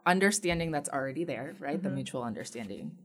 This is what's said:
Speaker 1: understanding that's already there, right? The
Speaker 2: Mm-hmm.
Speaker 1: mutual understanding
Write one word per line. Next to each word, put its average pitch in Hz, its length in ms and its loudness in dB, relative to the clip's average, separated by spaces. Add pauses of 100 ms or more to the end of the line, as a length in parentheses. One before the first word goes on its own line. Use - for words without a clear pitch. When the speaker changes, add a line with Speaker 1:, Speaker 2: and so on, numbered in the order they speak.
Speaker 1:
understanding 180 640 4
that's 147 180 0
already 135 360 -2
there, 139 340 -6
right? 147 240 -2
The 151 60 0
Speaker 2:
Mm-hmm. 131 80 0
Speaker 1:
mutual 131 260 -4
understanding 113 680 -6 (120)